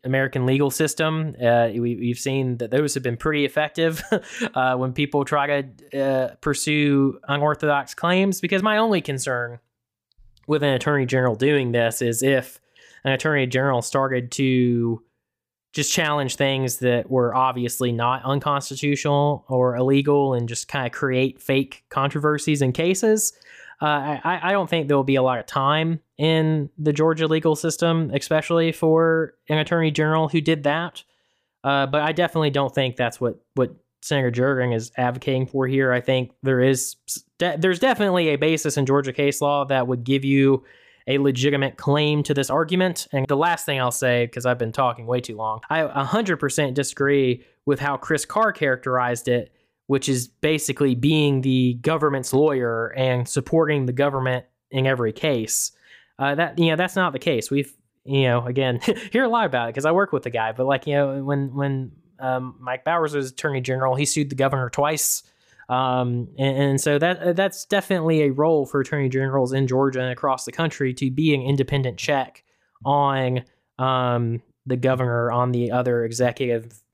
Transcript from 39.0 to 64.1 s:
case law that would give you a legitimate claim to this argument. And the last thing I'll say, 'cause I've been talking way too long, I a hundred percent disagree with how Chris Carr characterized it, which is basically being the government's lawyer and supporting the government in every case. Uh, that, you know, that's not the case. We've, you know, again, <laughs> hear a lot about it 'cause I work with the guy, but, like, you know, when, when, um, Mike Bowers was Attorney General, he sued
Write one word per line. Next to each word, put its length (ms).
case 280
law 240
that 240
would 160
give 200
you 380
a 120
legitimate 580
claim 460
to 100
this 180
argument. 600
And 140
the 100
last 300
thing 140
I'll 100
say, 380
'cause 180
I've 120
been 140
talking 340
way 140
too 160
long, 320
I 120
a 240
hundred 340
percent 360
disagree 680
with 140
how 160
Chris 280
Carr 280
characterized 760
it, 240
which 220
is 200
basically 640
being 480
the 400
government's 500
lawyer 640
and 320
supporting 560
the 80
government 540
in 160
every 260
case. 600
Uh, 160
that, 240
you 120
know, 60
that's 200
not 160
the 60
case. 320
We've, 240
you 180
know, 240
again, 340
<laughs> 160
hear 120
a 40
lot 160
about 240
it 60
'cause 100
I 80
work 200
with 100
the 80
guy, 220
but, 120
like, 220
you 80
know, 280
when, 320
when, 380
um, 420
Mike 240
Bowers 300
was 180
Attorney 280
General, 340
he 120
sued 240